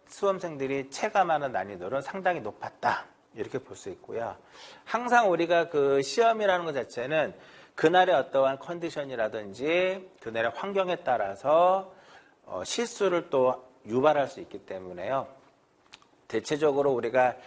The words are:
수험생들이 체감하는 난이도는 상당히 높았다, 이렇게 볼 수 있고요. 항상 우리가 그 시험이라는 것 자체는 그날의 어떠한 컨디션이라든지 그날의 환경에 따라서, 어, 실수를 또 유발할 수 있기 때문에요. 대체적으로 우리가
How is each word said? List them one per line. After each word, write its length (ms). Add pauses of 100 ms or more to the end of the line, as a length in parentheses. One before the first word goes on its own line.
수험생들이 840
체감하는 640
난이도는 500
상당히 380
높았다, 640 (300)
이렇게 240
볼 180
수 140
있고요. 460 (480)
항상 460
우리가 380
그 340
시험이라는 640
것 80
자체는 640 (400)
그날의 400
어떠한 440
컨디션이라든지 1500 (100)
그날의 340
환경에 420
따라서, 960 (540)
어, 180
실수를 680
또 340 (220)
유발할 420
수 120
있기 260
때문에요. 600 (1000)
대체적으로 640
우리가 440 (100)